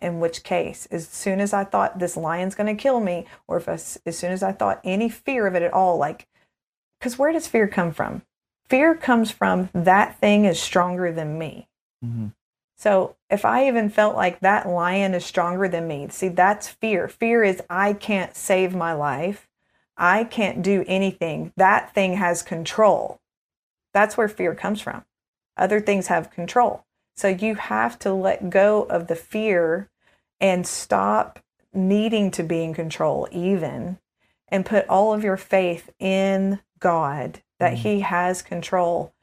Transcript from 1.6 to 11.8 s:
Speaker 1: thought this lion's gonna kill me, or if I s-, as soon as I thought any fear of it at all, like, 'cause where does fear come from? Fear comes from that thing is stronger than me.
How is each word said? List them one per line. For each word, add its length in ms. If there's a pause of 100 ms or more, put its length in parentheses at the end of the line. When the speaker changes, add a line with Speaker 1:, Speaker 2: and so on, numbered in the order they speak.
Speaker 1:
thought 340
this 180
lion's 380
gonna 200
kill 260
me, 240 (240)
or 80
if 140
I 40
s-, 300
as 140
soon 140
as 100
I 100
thought 320
any 240
fear 380
of 80
it 80
at 100
all, 240
like, 320 (720)
'cause 180
where 140
does 160
fear 180
come 260
from? 280 (480)
Fear 280
comes 340
from 420
that 480
thing 240
is 160
stronger 500
than 280
me. 300 (360)